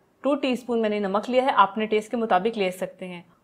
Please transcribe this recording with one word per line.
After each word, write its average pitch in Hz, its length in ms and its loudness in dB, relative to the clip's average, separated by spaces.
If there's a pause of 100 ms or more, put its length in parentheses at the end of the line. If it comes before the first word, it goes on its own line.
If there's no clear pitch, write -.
(240)
टू 277 120 2
टीस्पून 247 440 -2
मैंने 208 200 0
नमक 202 280 -2
लिया 254 160 2
है, 269 140 2
अपने 214 280 4
टेस्ट 214 240 0
के 247 60 -4
मुताबिक 220 400 2
ले 190 160 0
सकते 185 340 -10
हैं, 175 180 -14 (180)